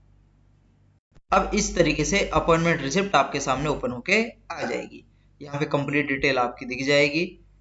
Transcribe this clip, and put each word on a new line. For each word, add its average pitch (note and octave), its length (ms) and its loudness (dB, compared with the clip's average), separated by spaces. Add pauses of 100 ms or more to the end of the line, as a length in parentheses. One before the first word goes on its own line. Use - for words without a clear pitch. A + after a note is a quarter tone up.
(1300)
अब F#3+ 220 2
इस G3+ 200 0
तरीके D3+ 300 2
से - 240 0
अपॉइंटमेंट E3 520 2
रिसिप्ट D#3+ 340 0
आपके C#3 240 2
सामने C#3 300 -2
ओपन B2+ 220 -4
होके F3+ 320 0 (280)
आ D#3+ 100 -10
जाएगी। - 440 -8 (360)
यहाँ C#3+ 180 -10
पे D3 60 0
कंप्लीट C#3+ 420 0
डिटेल C3+ 300 0
आपकी B2 280 -2
दिख B2+ 200 -8
जाएगी D3 600 0 (160)